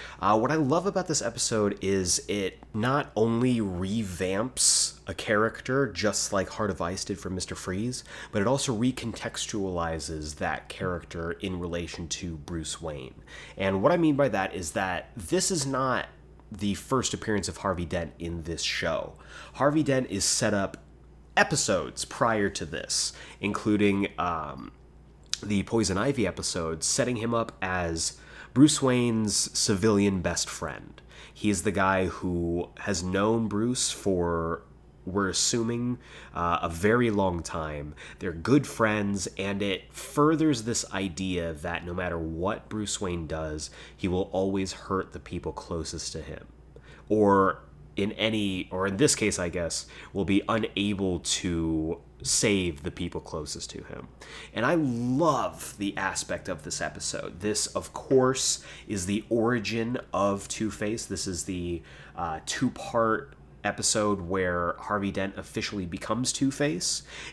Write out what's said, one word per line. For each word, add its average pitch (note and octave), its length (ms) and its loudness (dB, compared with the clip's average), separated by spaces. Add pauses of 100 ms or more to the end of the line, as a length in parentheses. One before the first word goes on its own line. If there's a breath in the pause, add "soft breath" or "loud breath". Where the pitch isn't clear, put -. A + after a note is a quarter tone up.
(200 loud breath)
Uh, G#2 180 6
what B2 140 4
I D#3 40 2
love C#3+ 300 2
about F#3 220 0
this D3+ 140 0
episode A2 600 0
is F#2+ 460 2
it G2 320 -2 (140)
not B2+ 420 2
only A#2 460 4
revamps F#2+ 1500 0
a F#2+ 60 -4
character A2+ 800 2
just G2+ 420 0
like F#2 160 2
Heart G#2 220 -2
of F2 100 -6
Ice F2+ 220 -2
did G2 160 -4
for F2+ 120 -6
Mister F2+ 240 -4
Freeze, G#2+ 480 -4 (280 loud breath)
but G#2+ 100 2
it G2 60 2
also C3+ 300 2
recontextualizes F2+ 1600 -2
that D#2+ 340 -4
character E2+ 640 -4
in F#2 280 -4
relation F2 500 -4
to E2+ 280 -6
Bruce D#2 440 -8
Wayne. C#2+ 340 -10 (420 loud breath)
And G2 240 2
what C3+ 100 6
I F3 60 4
mean D#3 200 4
by C#3 120 4
that G2 240 0
is E2+ 200 -6
that F#2+ 420 -2
this D#3+ 340 0
is D#3+ 160 0
not C3 420 0 (440)
the G2+ 240 -2
first - 380 0
appearance G2+ 340 0
of F2+ 100 -6
Harvey F2+ 280 0
Dent D#2+ 340 -4
in E2+ 240 -6
this D#2+ 180 -6
show. - 520 -2 (400 loud breath)
Harvey D3 300 4
Dent C3 280 2
is F#2+ 140 0
set G#2+ 280 2
up G2 240 0 (600)
episodes G2+ 640 2
prior A2 460 2
to - 160 -4
this, - 480 -4 (260 loud breath)
including, G2+ 680 2 (100)
um, D2+ 520 -4 (720)
the G#2 220 2
Poison F#2+ 340 2
Ivy A#2+ 300 2
episode, E2 560 -4
setting B2+ 320 0
him A#2 180 -2
up A#2 280 -2
as F2 560 -2 (360 loud breath)
Bruce D3 280 8
Wayne's A#2+ 760 2
civilian G2+ 640 4
best E2+ 280 -2
friend. - 520 -8 (320 loud breath)
He - 160 0
is G2+ 140 2
the G#2+ 80 2
guy F#2+ 360 4
who E2+ 600 -2 (100)
has F2+ 240 -2
known G#2 440 2
Bruce A2 420 0
for, E2+ 760 0 (420)
we're F#2+ 240 0
assuming, A#2+ 680 0 (360 loud breath)
uh, F2 260 2
a F2 60 0
very G#2+ 420 4
long F#2+ 320 2
time. D2+ 540 -6 (220 loud breath)
They're F2+ 160 -4
good G#2+ 340 4
friends, G#2 680 0
and G2 240 -2
it G2+ 320 -2
furthers D3 720 2
this A2+ 280 -2
idea F#2 600 -2
that D#2+ 320 -6
no F2 80 -4
matter F2 240 -2
what E2 500 -2
Bruce G#2+ 320 -4
Wayne F2 280 -2
does, D#2 420 -6 (260 loud breath)
he F#2+ 140 -2
will F#2 240 0
always F#2+ 400 0
hurt - 400 -4
the D2+ 80 -12
people D#2+ 320 -6
closest - 600 -6
to D#2+ 80 -8
him. - 260 -12 (600 loud breath)
Or G2 540 8 (400)
in G2+ 120 0
any, G#2 580 0
or F#2 160 0
in G2 100 0
this C3+ 180 6
case, G2+ 240 0
I F2+ 100 -2
guess, E2 360 -4 (280 loud breath)
will F#2+ 120 0
be F#2+ 220 4
unable G2+ 720 0
to E2 840 -2 (200)
save F#2 640 2
the - 80 -4
people E2+ 300 -6
closest - 480 -8
to - 140 -12
him. - 260 -14 (440 loud breath)
And A2 120 0
I D#3 100 4
love B2+ 1040 2
the G2+ 180 -2
aspect F#2 540 -4
of E2+ 140 -6
this E2+ 180 -6
episode. - 580 -6
This, G#2 280 0
of - 260 -6
course, - 720 4 (240 loud breath)
is G2 180 -4
the G2+ 240 0
origin A2+ 680 0 (160)
of G2 340 2
Two-Face. G#2+ 580 -4
This F#2+ 220 -6
is F2 180 -4
the, F2 360 -4 (360 loud breath)
uh, E2 280 -4
two-part - 920 0 (280)
episode G#2 580 2
where F2 580 0
Harvey G2+ 320 -2
Dent G2 260 -4
officially G2+ 480 -6
becomes A2 480 -2
Two-Face, D3 680 0 (300 loud breath)